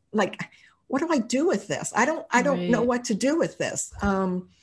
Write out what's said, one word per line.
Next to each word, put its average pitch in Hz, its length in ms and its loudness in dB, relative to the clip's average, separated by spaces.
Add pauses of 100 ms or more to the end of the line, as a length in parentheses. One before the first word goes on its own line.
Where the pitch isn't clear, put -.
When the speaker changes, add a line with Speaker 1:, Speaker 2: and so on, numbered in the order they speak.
(120)
Speaker 1:
like, 208 300 0 (460)
"What 262 120 -2
do 330 120 -2
I 294 80 2
do 254 280 0
with 208 200 0
this? - 280 -4
I 226 100 4
don't, 320 260 -2
I 240 100 4
don't 185 280 0
know 233 100 4
Speaker 2:
Right. 240 80 0
Speaker 1:
what 247 180 0
to 220 100 0
do 277 220 2
with 233 200 0
this." - 440 -4
Um, 190 480 0 (140)